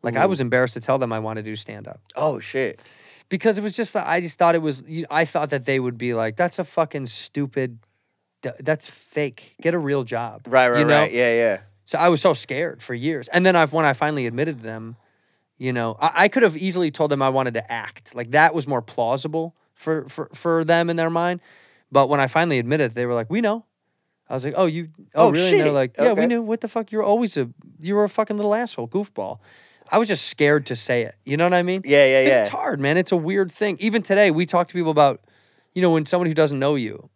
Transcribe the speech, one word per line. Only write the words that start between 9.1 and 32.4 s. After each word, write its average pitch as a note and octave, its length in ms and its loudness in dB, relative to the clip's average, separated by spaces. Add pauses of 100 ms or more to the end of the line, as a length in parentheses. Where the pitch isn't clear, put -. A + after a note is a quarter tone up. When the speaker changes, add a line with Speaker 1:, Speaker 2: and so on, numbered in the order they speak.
Speaker 1:
Get E3+ 120 0
a F3 60 -2
real C#3 260 -2
job." A2+ 420 -8
Speaker 2:
Right, B2+ 220 6
right, A#2+ 100 4
Speaker 1:
You A#2 60 4
know? D3 160 6
Speaker 2:
right. G#2 100 2
Yeah, A#2+ 220 2
yeah. A2+ 240 2 (280)
Speaker 1:
So - 140 -6
I E3+ 100 4
was E3 120 2
so F3 120 4
scared C#3 480 -6
for - 120 -10
years. C3 360 -6
And F3+ 160 2
then F#3 120 6
I've, D3+ 160 4
when D#3+ 120 2
I C#3 80 4
finally D3 320 -2
admitted C3+ 340 -4
to A2 40 -18
them, A2+ 320 -12 (600)
you B2+ 160 -6
know, A#2 260 -2
I, D#3+ 120 0 (140)
I - 20 2
could A#3+ 160 2
have E3 140 2
easily F3 340 -2
told D3 200 -2
them C#3 100 0
I C3+ 80 2
wanted C3 260 -2
to A2+ 160 -6
act. - 440 -12
Like, A#2+ 160 -8
that D3+ 220 4
was C#3+ 140 -4
more C3 140 -2
plausible C#3 720 -4 (180)
for, D#3+ 360 -4
for, - 240 -12
for E3 300 0
them E3+ 260 2
in E3+ 60 -2
their E3 140 0
mind. F3 300 -2 (520)
But C3+ 180 4
when C#3+ 100 2
I C3+ 80 2
finally D#3+ 320 0
admitted, B2 360 -2
they B2 100 -2
were A#2+ 80 -2
like, A2+ 160 -4
"We G3+ 120 -2
know." A3 240 -2 (640)
I - 40 -8
was C3 120 -6
like, D3+ 120 -6
"Oh, F#3 80 4
you, D#3+ 240 -4 (260)
oh, D#3 120 6
Speaker 2:
Oh, - 40 4
Speaker 1:
really?" F3 200 2
And - 80 6
they're E4 80 2
Speaker 2:
shit. D3 60 2
Speaker 1:
like, C3 240 0
"Yeah, - 80 2
we B3 60 6
Speaker 2:
Okay. G#3+ 160 2
Speaker 1:
knew. A#3 140 0
What A3+ 200 -4
the A#3 60 -8
fuck? A3+ 240 -6
You're G#3+ 120 -2
always G#3+ 340 0
a, B2 120 -2 (300)
you F3 160 -4
were G#3 80 4
a G3+ 60 0
fucking G#3+ 280 -4
little G#3 160 0
asshole, A3 360 -4
goofball." A2+ 500 -8 (520)
I G3+ 80 4
was A3+ 80 2
just F#3+ 200 -2
scared D3 400 2
to B2+ 80 -6
say A#2+ 280 -2
it. A2 100 -8 (100)
You C#3 140 -4
know E3 60 2
what F3+ 100 2
I F3+ 80 4
mean? F#3 240 -2
Speaker 2:
Yeah, C#3+ 200 6
yeah, C3 180 6
Speaker 1:
'Cause C3+ 80 6
Speaker 2:
yeah. B2+ 80 6
Speaker 1:
it's G#2 100 0